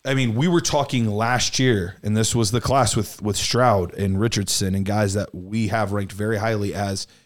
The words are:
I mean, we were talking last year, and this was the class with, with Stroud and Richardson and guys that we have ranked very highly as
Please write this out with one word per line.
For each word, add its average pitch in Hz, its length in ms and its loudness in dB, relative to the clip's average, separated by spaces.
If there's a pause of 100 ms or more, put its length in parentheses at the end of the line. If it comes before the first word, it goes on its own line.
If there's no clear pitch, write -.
I 135 80 -2
mean, 127 220 0
we 123 120 2
were 170 140 4
talking 127 500 0
last 113 480 0
year, 107 440 2
and 107 120 0
this 110 200 2
was 113 160 2
the 113 100 0
class 127 340 2
with, - 280 -4
with 104 160 -2
Stroud 107 560 2
and 95 260 0
Richardson 101 540 0
and 98 100 0
guys 104 300 0
that 101 200 -4
we 101 340 -4
have 104 240 0
ranked 101 200 -4
very 107 240 -2
highly 101 380 -2
as 98 320 -4 (200)